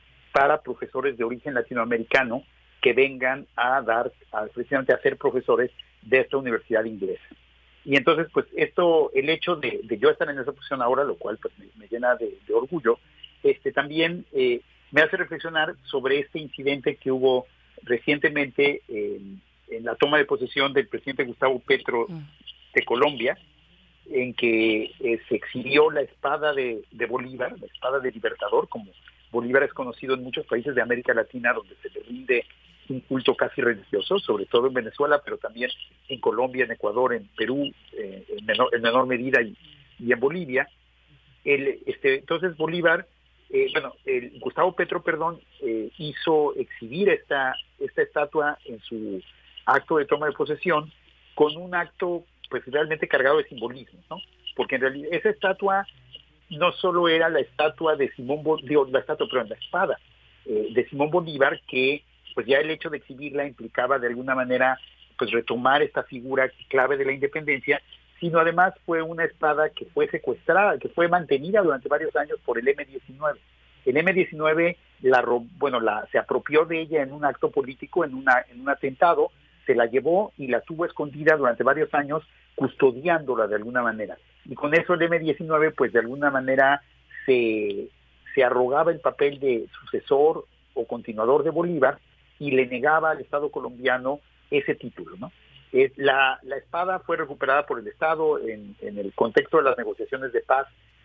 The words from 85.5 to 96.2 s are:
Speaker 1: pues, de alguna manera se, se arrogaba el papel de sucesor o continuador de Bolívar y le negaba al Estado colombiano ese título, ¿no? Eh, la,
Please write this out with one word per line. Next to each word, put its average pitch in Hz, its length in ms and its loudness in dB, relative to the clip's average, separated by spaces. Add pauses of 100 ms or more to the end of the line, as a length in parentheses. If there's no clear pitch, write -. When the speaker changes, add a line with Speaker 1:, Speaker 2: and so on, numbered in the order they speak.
Speaker 1:
pues, 131 200 0
de 117 80 4
alguna 139 320 0
manera 135 500 2 (440)
se, 110 640 0 (440)
se 131 120 4
arrogaba 127 480 2
el 160 80 -10
papel 143 400 0
de 120 260 0 (140)
sucesor 147 640 2 (280)
o 120 140 -4
continuador 120 560 0
de 160 60 0
Bolívar 156 500 0 (400)
y 143 120 -4
le 131 140 4
negaba 151 460 2
al 147 80 -4
Estado 147 320 -4
colombiano 127 680 -4 (300)
ese 147 220 0
título, - 440 -12
¿no? 185 160 -14 (400)
Eh, 131 240 4
la, 135 460 2